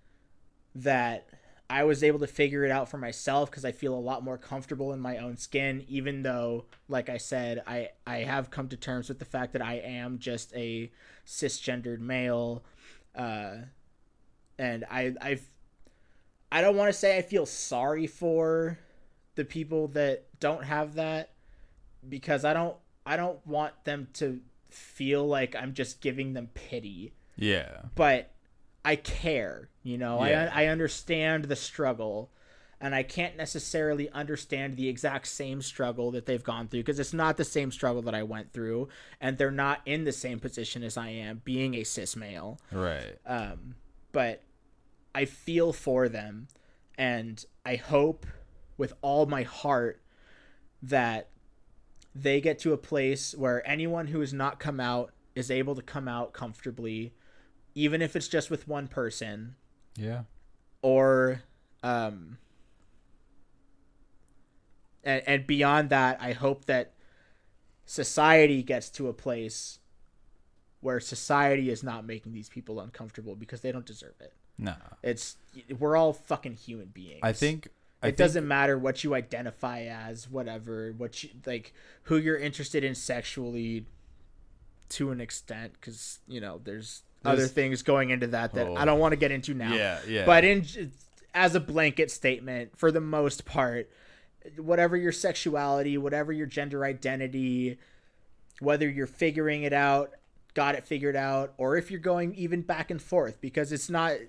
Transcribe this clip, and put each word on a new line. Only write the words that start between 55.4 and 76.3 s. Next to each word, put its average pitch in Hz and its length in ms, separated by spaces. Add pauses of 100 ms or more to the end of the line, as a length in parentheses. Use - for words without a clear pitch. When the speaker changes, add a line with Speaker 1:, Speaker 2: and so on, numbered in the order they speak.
Speaker 1:
able 131 260
to 127 60
come 135 260
out 120 260
comfortably, 117 800 (600)
even 147 280
if 160 140
it's 160 140
just - 200
with - 180
one 143 200
person. 113 680 (400)
Speaker 2:
Yeah. 113 280 (580)
Speaker 1:
Or, 131 640 (400)
um, 110 540 (2750)
and, 135 220
and 139 220
beyond 143 420
that, 131 320
I 123 100
hope 135 340
that 127 280 (920)
society 151 800
gets 123 280
to 139 160
a 117 60
place 113 680 (1000)
where 123 220
society 139 680
is 117 140
not 113 220
making 113 280
these 107 140
people 110 320
uncomfortable, 107 560
because 117 260
they 127 120
don't 123 120
deserve - 360
it. - 120 (240)
Speaker 2:
No. 95 180 (280)
Speaker 1:
It's, - 320 (420)
we're 151 200
all 160 160
fucking 139 400